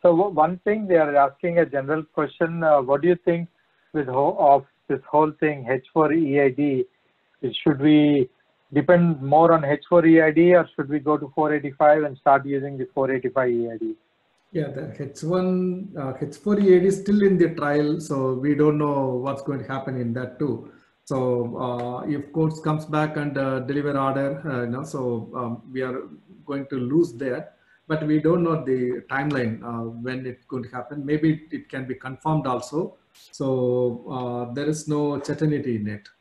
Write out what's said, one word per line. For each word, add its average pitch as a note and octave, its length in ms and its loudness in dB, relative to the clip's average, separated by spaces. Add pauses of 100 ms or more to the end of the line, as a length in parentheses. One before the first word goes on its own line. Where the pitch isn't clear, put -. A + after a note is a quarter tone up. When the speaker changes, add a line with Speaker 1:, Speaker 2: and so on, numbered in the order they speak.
Speaker 1:
So F3 120 8
w-, G3 140 2
one E3+ 360 0
thing G#3+ 220 0
they F3 180 4
are C#3+ 100 -2
asking C#3+ 440 2
a D#3+ 60 4
general C#3 380 -4 (140)
question. E3 460 -4
Uh, D3+ 180 4
what C#3 200 0
do E3+ 60 2
you F3 180 4
think E3+ 240 -2 (440)
with D3 140 -2
ho-, C#3+ 320 0
of C#3 260 6 (220)
this C#3 240 -4
whole D3+ 280 2
thing, D3 280 -2
H B2+ 240 -2
four D3+ 220 2
E D3 260 2
I C#3 100 4
D? C3+ 360 0 (760)
Should C#3+ 160 2
we D3 500 4 (440)
depend E3 480 4
more D#3 320 6
on D#3 120 2
H C#3+ 240 -2
four E3+ 160 6
E D#3+ 160 8
I D#3 80 4
D E3+ 240 6
or E3 220 4
should C#3 140 -6
we D3 100 -2
go D3+ 180 0
to D3 160 -8
four D3+ 220 0
eighty-five D3+ 480 2
and C#3+ 200 -6
start C#3 220 4
using C#3 320 -4
the B2+ 160 -6
four C3+ 160 0
eighty-five B2+ 400 0
E A#2 220 -2
I A2+ 60 -10
D? A2 180 -6 (560)
Speaker 2:
Yeah, D3+ 260 -4
the D#3 80 -10 (140)
H - 240 -12
one, F#3 760 -2
uh, C3+ 240 -8
H - 140 -10
four G#3 240 0
E F#3+ 160 6
I F3 40 8
D F3+ 60 2
is G3 160 2
still G3+ 220 2
in G3 140 6
the D#3+ 180 4
trial, D3 440 0
so C3+ 360 -2 (100)
we D3 80 2
don't D3+ 240 4
know D3 220 0 (260)
what's C#3 160 -6
going C#3 220 -6
to - 40 -14
happen C3+ 300 -6
in A#2 160 -4
that B2+ 240 -8
too. C3 340 -4 (340)
So, B2 600 -2
uh, B2 420 -6
if C#3+ 260 -6
courts D#3 260 0
comes D#3 260 -4
back D3+ 320 -2
and, D3 200 -4
uh, C3+ 240 -2
deliver C#3 360 -4
order, C#3 480 -2
uh, C3 160 -4
you A#2+ 60 -4
know, B2+ 160 -6
so, B2 500 -6
um, A#2 380 -8
we C3 100 -6
are C3 220 -6 (420)
going C#3 220 -8
to C#3 80 -10
lose B2+ 380 0
that, C3 420 -8 (320)
but D#3 180 -2
we D3+ 140 2
don't E3+ 240 2
know E3 220 0
the B2+ 440 -2
timeline, C3 540 -4
uh, A#2 200 -8 (220)
when B2+ 200 -8
it's B2 200 -12
going B2+ 180 -10
to A#2+ 60 -14
happen. C3+ 360 -12
Maybe D3+ 300 0
it, - 240 -14
it - 100 -20
can C3 160 -10
be B2+ 100 -8
confirmed C#3 500 -4
also. C#3 500 -6 (180)
So, B2 1000 -2
uh, B2 420 -8
there C#3+ 140 -4
is D#3 220 -4
no D3 320 -2
certainty D3 560 -2
in G#2 100 -6
it. G#2 220 -12 (120)